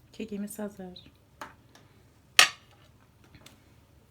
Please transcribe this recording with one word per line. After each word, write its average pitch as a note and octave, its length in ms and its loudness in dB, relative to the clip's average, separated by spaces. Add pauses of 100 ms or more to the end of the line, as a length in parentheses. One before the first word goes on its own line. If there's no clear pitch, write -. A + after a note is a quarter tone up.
(120)
Kekimiz G3+ 460 -2
hazır. F#3+ 540 -6 (3000)